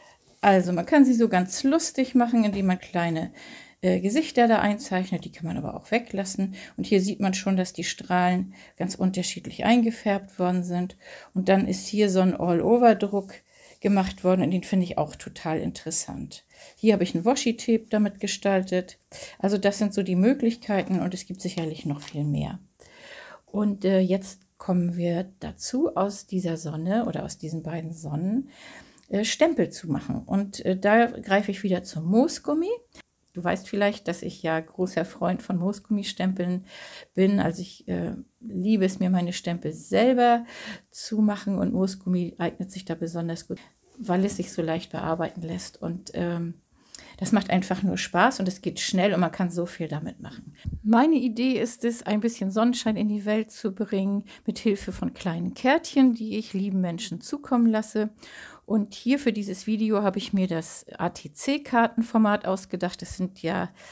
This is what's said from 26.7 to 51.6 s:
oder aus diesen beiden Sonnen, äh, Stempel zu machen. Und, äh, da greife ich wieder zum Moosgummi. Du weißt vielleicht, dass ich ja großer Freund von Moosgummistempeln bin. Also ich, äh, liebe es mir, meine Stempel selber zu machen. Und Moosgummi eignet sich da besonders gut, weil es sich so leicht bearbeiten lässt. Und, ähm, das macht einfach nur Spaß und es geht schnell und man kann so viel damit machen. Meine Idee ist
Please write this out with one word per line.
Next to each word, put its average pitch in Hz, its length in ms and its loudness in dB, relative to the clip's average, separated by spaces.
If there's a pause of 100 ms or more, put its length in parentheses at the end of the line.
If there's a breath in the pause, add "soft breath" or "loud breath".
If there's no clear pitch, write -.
oder 160 200 -4
aus - 120 -10
diesen 160 260 -8
beiden 165 300 -8
Sonnen, 170 560 -4 (600 loud breath)
äh, 202 160 -2
Stempel 277 460 2
zu - 180 -10
machen. - 360 -4
Und, 202 400 -4
äh, 185 120 2
da 214 300 4
greife 208 440 0
ich 190 120 -6
wieder 185 200 0
zum 160 240 -8
Moosgummi. 302 640 2 (680 loud breath)
Du 175 80 -6
weißt 185 240 -2
vielleicht, 202 400 0
dass - 140 -6
ich - 200 -10
ja 160 160 0
großer 175 460 -4
Freund 180 380 -4
von 185 160 -2
Moosgummistempeln 185 1040 -2 (480 loud breath)
bin. 196 260 4
Also 170 220 0
ich, - 260 -14
äh, 175 260 -4 (280)
liebe 202 460 0
es 190 120 -2
mir, 185 120 2
meine 175 240 0
Stempel 170 400 -6
selber 233 720 4 (440 loud breath)
zu - 300 -4
machen. 202 380 2
Und - 160 0
Moosgummi 185 640 0
eignet 180 340 -4
sich - 140 -14
da 165 80 -4
besonders 165 520 -6
gut, - 120 -8 (400)
weil 190 260 2
es 202 120 -2
sich - 180 -6
so 175 80 -2
leicht 160 280 -4
bearbeiten 165 520 -4
lässt. 170 400 -10
Und, 170 320 -8
ähm, 170 400 -4 (640 loud breath)
das 190 140 -4
macht 202 180 2
einfach 185 320 0
nur 180 140 0
Spaß 196 440 2
und 190 80 -2
es 190 120 -6
geht - 200 -6
schnell 196 340 2
und 175 60 2
man 165 120 2
kann 180 180 -2
so 175 160 -2
viel 165 220 -8
damit 151 320 -8
machen. - 340 -16 (280 loud breath)
Meine 247 340 6
Idee 240 420 0
ist 233 260 -4